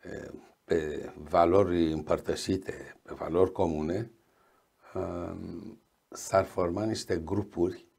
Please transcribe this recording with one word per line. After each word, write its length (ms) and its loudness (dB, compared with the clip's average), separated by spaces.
eh, 280 -12
pe 480 -2
valori 600 6
împărtășite, 1080 -2
pe 120 -14
valori 380 2
comune, 600 -2
ehm, 840 -8
s-ar 340 2
forma 400 -2
niște 340 -2
grupuri 720 -2